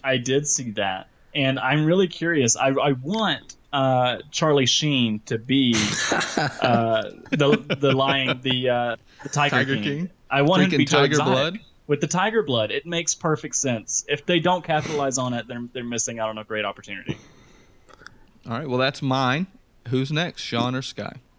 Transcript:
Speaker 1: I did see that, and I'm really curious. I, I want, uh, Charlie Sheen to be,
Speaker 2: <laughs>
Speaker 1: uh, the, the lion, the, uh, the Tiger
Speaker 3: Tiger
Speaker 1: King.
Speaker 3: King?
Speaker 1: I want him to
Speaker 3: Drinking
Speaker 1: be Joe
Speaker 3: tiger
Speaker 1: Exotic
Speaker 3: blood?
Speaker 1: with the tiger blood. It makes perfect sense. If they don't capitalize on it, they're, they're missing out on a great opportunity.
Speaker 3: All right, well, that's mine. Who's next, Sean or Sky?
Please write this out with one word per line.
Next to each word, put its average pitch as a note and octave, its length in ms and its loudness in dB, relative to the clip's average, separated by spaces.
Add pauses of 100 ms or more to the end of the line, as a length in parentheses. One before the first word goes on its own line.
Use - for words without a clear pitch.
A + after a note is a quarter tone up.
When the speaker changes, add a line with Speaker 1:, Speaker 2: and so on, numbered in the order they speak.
Speaker 1:
I C3 140 0
did C3 280 0
see B2 260 -4
that, G2 360 -4 (260)
and C3+ 260 2
I'm C#3 260 2
really F3+ 220 4
curious. E3 480 2
I, C3+ 140 0
I C3+ 220 2
want, D3+ 640 -2 (160)
uh, B2+ 460 2 (140)
Charlie C#3+ 340 2
Sheen A#2+ 600 2
to A#2 100 -2
be, B2+ 380 2
Speaker 2:
<laughs> G#2 320 0 (300)
Speaker 1:
uh, A#2 680 2 (260)
the, D3 500 2
the C#3 120 4
lion, C3+ 500 0
the, B2+ 280 0
uh, A#2+ 260 0 (260)
the - 80 -14
Tiger D3 280 2
Speaker 3:
Tiger C3+ 180 0
Speaker 1:
King. G#2 80 -2
Speaker 3:
King? D3+ 260 -4 (220)
Speaker 1:
I C#3 100 4
want E3+ 220 6
him F#3 80 2
to D#3 60 2
Speaker 3:
Drinking - 20 -
Speaker 1:
be D3 60 4
Joe - 160 2
Speaker 3:
tiger - 100 6
Speaker 1:
Exotic C#3+ 220 2
Speaker 3:
blood? D#3 260 0 (260)
Speaker 1:
with C#3+ 160 0
the D3+ 60 0
tiger G#3 340 0
blood. A#2 300 0
It C#3+ 160 -4
makes E3+ 260 -4
perfect D#3 420 -2
sense. - 520 -4
If C#3+ 180 -4
they F3 140 2
don't F3+ 240 0
capitalize D3 560 -2
on B2+ 160 -2
it, A#2 120 -6
they're, A#2+ 240 -10
they're B2+ 120 -8
missing A#2+ 360 -6
out A2 100 -2
on G#2+ 100 -8
a G#2+ 40 -10
great G#2+ 220 -4
opportunity. G2+ 500 -8 (1300)
Speaker 3:
All A#2 80 -4
right, D#3 100 -8
well, B2+ 120 -2
that's C3+ 240 -2
mine. C3+ 440 0 (420)
Who's C3+ 220 0
next, D#3 300 -4
Sean A#2+ 340 -2
or C3 60 -4
Sky? - 360 -10 (220)